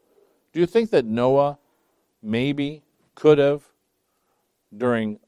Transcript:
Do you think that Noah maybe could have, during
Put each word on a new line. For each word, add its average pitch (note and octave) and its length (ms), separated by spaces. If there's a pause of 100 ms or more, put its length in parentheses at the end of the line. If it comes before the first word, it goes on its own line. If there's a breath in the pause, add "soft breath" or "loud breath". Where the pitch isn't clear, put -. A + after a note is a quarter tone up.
(520)
Do D#3+ 80
you F3 60
think A3+ 240
that C3+ 160
Noah C3 520 (640)
maybe C#3 600 (320)
could D3+ 240
have, C#3+ 240 (1120)
during A2 520